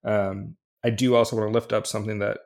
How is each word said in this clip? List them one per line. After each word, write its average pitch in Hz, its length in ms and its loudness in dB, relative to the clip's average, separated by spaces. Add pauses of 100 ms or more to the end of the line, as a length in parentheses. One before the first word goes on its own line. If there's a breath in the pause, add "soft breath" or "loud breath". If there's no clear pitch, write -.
um, 101 540 -2 (260)
I 120 60 4
do 123 260 2
also 117 220 4
wanna 107 140 -2
lift 113 200 0
up 110 160 -2
something 107 320 -4
that 101 260 -2